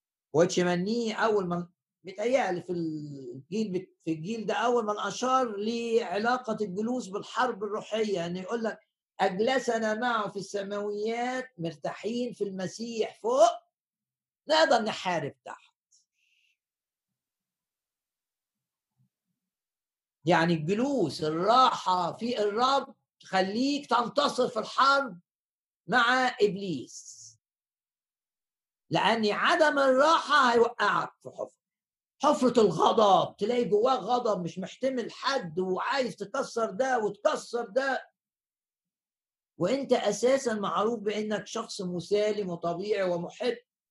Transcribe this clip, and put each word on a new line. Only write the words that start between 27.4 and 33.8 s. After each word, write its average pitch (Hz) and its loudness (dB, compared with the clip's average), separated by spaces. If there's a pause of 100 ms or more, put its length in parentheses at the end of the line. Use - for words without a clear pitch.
لأن 208 2
عدم 294 2
الراحة 277 4
هيوقعك 208 2 (100)
في 127 -16
حفرة. - -10 (680)
حفرة 254 4
الغضب، 196 4
تلاقي 240 0
جواك 208 2